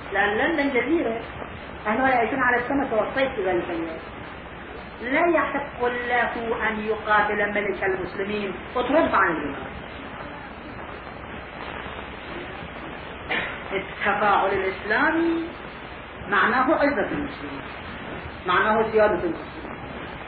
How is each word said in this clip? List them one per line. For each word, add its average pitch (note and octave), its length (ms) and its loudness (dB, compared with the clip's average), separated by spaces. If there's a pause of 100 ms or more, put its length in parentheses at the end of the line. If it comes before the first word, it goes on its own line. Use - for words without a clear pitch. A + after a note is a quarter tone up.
(140)
لأن G3+ 240 2
لندن C#4+ 320 2
جزيرة، C4 520 2 (680)
أهلها B3 220 4
يعيشون B3 340 4
على B3 140 6
السمك C4+ 340 0
والصيد B3 400 2
في G3+ 140 0
ذلك F4 240 2
اليوم. E4 300 -4 (1040)
لا C#4+ 260 2
يحق C#4 560 2
له A#3+ 840 0
أن G#3+ 100 -2
يقابل G#3 720 2
ملك G3+ 300 0
المسلمين، F#3+ 680 -2 (220)
اطرده C4 420 4
عن F3+ 140 4
البلاد. D3 360 -4 (4000)
التفاعل G3 760 4
الإسلامي D4 1000 2 (840)
معناه A3 460 4
عزة C#4 360 2
المسلمين، C#3+ 500 -6 (840)
معناه G#3+ 440 6
زيادة G#3+ 220 8
المسلمين، F3 240 0 (920)